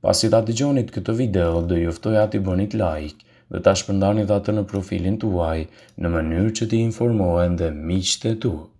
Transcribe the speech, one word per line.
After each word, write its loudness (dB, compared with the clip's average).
Pasi 2
ta 6
dëgjonit 0
këtë -4
video, 2
do 0
ju 0
ftoja 2
t'i -2
bënit -2
like -4
dhe -6
ta 4
shpërndanit 0
atë 0
në 0
profilin -2
tuaj, -2
në -2
mënyrë 0
që -4
t'i 2
informohen 2
dhe 0
miqtë -2
e -4
tu. 0